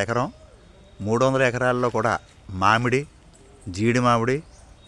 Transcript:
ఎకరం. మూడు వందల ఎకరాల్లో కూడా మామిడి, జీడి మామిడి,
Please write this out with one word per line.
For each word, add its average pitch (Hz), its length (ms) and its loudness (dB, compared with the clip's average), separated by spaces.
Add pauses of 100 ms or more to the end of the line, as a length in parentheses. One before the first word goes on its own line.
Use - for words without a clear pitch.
ఎకరం. 120 220 -2 (760)
మూడు 117 200 0
వందల 135 260 2
ఎకరాల్లో 123 480 -2
కూడా 110 160 0 (480)
మామిడి, 120 400 2 (720)
జీడి 117 320 0
మామిడి, 120 320 2 (480)